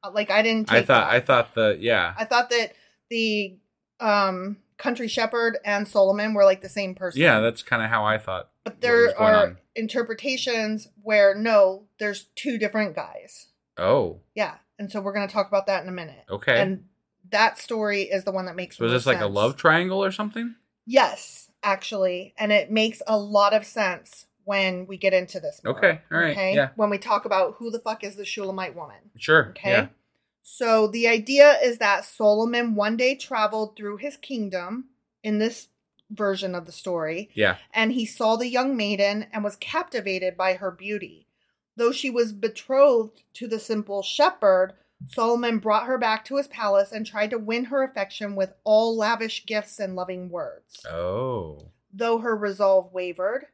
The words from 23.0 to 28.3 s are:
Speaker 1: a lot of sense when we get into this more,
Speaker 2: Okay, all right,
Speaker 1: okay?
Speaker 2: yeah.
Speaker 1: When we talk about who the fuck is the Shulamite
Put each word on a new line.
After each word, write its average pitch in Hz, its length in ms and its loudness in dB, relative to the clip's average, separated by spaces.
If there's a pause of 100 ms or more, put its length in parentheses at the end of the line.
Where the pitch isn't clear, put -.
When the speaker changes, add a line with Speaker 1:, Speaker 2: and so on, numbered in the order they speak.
Speaker 1:
a 220 120 0
lot 202 340 2
of 214 140 2
sense - 600 -6 (180)
when 190 420 -2
we 190 100 -14
get 190 160 2
into 180 280 0
this 151 220 -10
more, - 140 -4
Speaker 2:
Okay, 170 240 2 (100)
all - 80 -2
right, 170 120 2
Speaker 1:
okay? 190 240 -2
Speaker 2:
yeah. 135 220 4
Speaker 1:
When 214 120 0
we 202 80 -2
talk 208 300 -2
about 208 320 0
who 233 120 -10
the 233 100 -8
fuck 220 220 -8
is 202 140 -12
the 202 80 -14
Shulamite 190 500 -8